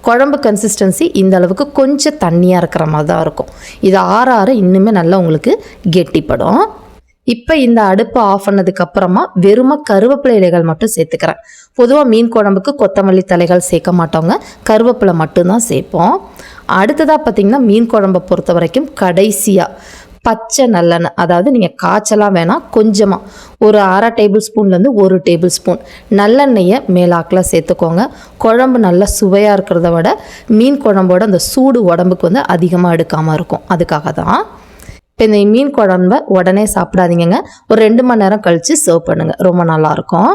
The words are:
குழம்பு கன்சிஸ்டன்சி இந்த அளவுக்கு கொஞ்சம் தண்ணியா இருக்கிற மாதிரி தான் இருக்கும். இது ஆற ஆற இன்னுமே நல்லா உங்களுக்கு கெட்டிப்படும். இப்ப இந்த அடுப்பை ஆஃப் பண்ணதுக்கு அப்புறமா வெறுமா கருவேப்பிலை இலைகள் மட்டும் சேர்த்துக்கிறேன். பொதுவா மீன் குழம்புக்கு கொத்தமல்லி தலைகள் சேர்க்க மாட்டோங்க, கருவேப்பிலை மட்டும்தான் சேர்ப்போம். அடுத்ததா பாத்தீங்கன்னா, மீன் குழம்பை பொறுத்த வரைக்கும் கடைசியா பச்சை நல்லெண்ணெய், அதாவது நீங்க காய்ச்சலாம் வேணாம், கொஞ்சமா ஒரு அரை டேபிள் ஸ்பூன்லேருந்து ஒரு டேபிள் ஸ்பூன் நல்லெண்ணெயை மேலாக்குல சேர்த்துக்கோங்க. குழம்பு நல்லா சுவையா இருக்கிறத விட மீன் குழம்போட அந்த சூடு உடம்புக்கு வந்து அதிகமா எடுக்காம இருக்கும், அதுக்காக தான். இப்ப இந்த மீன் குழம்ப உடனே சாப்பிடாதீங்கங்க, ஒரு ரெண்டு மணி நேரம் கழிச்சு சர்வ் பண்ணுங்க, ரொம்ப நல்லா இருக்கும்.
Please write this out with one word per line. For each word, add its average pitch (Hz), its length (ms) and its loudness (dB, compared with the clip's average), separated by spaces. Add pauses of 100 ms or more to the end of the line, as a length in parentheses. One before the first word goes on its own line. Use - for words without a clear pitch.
குழம்பு 269 300 0 (100)
கன்சிஸ்டன்சி 202 580 -2 (160)
இந்த 190 180 2
அளவுக்கு 185 260 -2 (160)
கொஞ்சம் 294 440 -2
தண்ணியா 175 380 2
இருக்கிற 160 220 -4 (100)
மாதிரி 151 180 -2
தான் 143 140 -2
இருக்கும். - 240 -10 (360)
இது 190 100 2 (200)
ஆற 254 100 2 (140)
ஆற 220 100 2 (120)
இன்னுமே 190 280 2 (100)
நல்லா 175 220 2
உங்களுக்கு 165 300 0 (420)
கெட்டிப்படும். 180 680 -2 (720)
இப்ப 240 220 -4 (100)
இந்த 233 160 2 (120)
அடுப்பை 226 280 -2 (120)
ஆஃப் 196 140 -2
பண்ணதுக்கு 190 380 -2
அப்புறமா 185 380 -2 (220)
வெறுமா 254 300 2 (140)
கருவேப்பிலை 247 500 0
இலைகள் 175 300 2
மட்டும் 165 240 -4
சேர்த்துக்கிறேன். 165 480 -4 (380)
பொதுவா 262 240 4 (100)
மீன் 233 220 2
குழம்புக்கு 202 360 0 (120)
கொத்தமல்லி 190 400 0 (100)
தலைகள் 175 380 0
சேர்க்க 170 280 -2
மாட்டோங்க, 165 360 -2 (340)
கருவேப்பிலை 226 540 2
மட்டும்தான் 180 440 0
சேர்ப்போம். 170 480 -2 (640)
அடுத்ததா 302 380 0 (100)
பாத்தீங்கன்னா, 208 420 0
மீன் 226 240 2
குழம்பை 190 360 0
பொறுத்த 170 280 -2
வரைக்கும் 170 300 -2 (140)
கடைசியா 190 680 0 (640)
பச்சை 226 360 -2 (120)
நல்லெண்ணெய், 170 380 -2 (100)
அதாவது 180 320 0
நீங்க 190 120 0 (140)
காய்ச்சலாம் 208 560 0
வேணாம், 175 240 -2 (140)
கொஞ்சமா 208 420 2 (480)
ஒரு 208 140 4 (140)
அரை 226 160 0 (100)
டேபிள் 214 260 2
ஸ்பூன்லேருந்து 202 460 0 (100)
ஒரு 190 160 2 (100)
டேபிள் 175 300 0
ஸ்பூன் - 240 -4 (380)
நல்லெண்ணெயை 226 580 2 (180)
மேலாக்குல 175 540 0
சேர்த்துக்கோங்க. 170 540 -2 (400)
குழம்பு 247 420 2
நல்லா 180 220 2 (100)
சுவையா 202 400 2
இருக்கிறத 170 380 -2
விட 180 180 0 (460)
மீன் 277 260 2
குழம்போட 190 440 2
அந்த 180 200 0
சூடு 254 320 2 (100)
உடம்புக்கு 180 380 0
வந்து 240 140 0 (120)
அதிகமா 175 420 0
எடுக்காம 156 420 -2
இருக்கும், - 260 -8 (100)
அதுக்காக 156 460 -4
தான். 214 180 -2 (720)
இப்ப 226 160 0
இந்த 208 100 2 (140)
மீன் 269 240 2
குழம்ப 185 400 2 (180)
உடனே 185 280 2 (100)
சாப்பிடாதீங்கங்க, 175 640 0 (320)
ஒரு 220 140 2
ரெண்டு 226 240 2
மணி 233 140 2
நேரம் 208 220 0
கழிச்சு 170 380 0
சர்வ் 170 240 0
பண்ணுங்க, 165 260 -2 (140)
ரொம்ப 175 240 2
நல்லா 156 260 0
இருக்கும். 170 380 -2